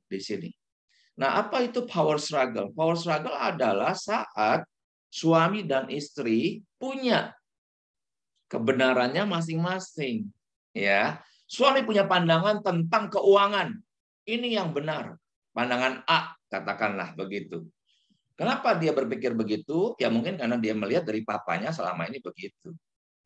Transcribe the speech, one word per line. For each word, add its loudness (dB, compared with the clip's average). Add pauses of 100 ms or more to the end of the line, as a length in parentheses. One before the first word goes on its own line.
di -6
sini. -8 (680)
Nah, 2
apa 0
itu -4
power 2
struggle? -2
Power 2
struggle -2
adalah 0
saat 0 (480)
suami 2
dan -2
istri -2 (160)
punya 0 (1120)
kebenarannya 2
masing-masing, -4 (400)
ya. 2 (240)
Suami 2
punya 2
pandangan 2
tentang 0
keuangan. 4 (480)
Ini -2
yang -4
benar, -6 (320)
pandangan -2
A, 2 (140)
katakanlah -4
begitu. -8 (680)
Kenapa 0
dia 0
berpikir -2
begitu? -2
Ya, 2
mungkin 0
karena 0
dia 0
melihat 0
dari -2
papanya -4
selama -4
ini -10
begitu. -14 (520)